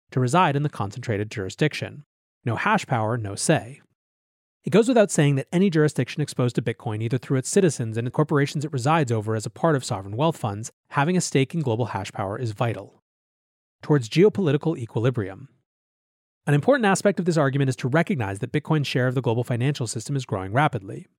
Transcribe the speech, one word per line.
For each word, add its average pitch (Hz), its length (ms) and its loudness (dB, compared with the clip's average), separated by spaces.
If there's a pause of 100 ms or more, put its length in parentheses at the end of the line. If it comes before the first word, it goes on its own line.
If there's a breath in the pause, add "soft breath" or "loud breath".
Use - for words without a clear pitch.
(120)
to 131 100 0
reside 143 340 4
in 143 80 0
the 147 60 -2
concentrated 107 600 -4
jurisdiction. 107 760 -4 (400)
No 117 100 -2
hash 208 320 0
power, 113 300 0
no 104 180 -6
say. 123 460 -2 (800)
It - 60 -6
goes 208 180 4
without 233 240 4
saying 143 240 4
that 135 160 -4
any 190 180 4
jurisdiction 151 520 2
exposed 123 340 -2
to 143 60 0
Bitcoin, 113 420 -4
either 117 140 -2
through 131 220 -2
its - 100 -4
citizens 135 480 2
and 117 100 -2
the 123 40 -4
corporations 143 520 0
it 156 80 -8
resides 143 400 2
over 110 240 0
as 110 100 -4
a 120 40 -8
part 165 260 2
of 131 80 -2
sovereign 101 320 -8
wealth 156 220 0
funds, 107 340 -6 (200)
having 160 260 2
a 175 40 2
stake - 320 0
in 170 60 -2
global 117 280 0
hash - 260 -8
power 101 260 -6
is 117 140 -4
vital. 104 500 -6 (800)
Towards 139 260 2
geopolitical 160 680 2
equilibrium. 113 720 -4 (1000)
An 147 60 4
important 233 320 4
aspect 196 340 2
of 180 60 -4
this 170 120 2
argument 139 300 2
is 131 80 0
to - 140 -4
recognize 120 500 0
that - 140 -6
Bitcoin's 151 340 0
share 127 200 0
of 127 80 -2
the 135 60 0
global 120 220 0
financial 127 440 -2
system 131 280 -6
is 131 100 -4
growing 95 280 -4
rapidly. 117 520 0 (140)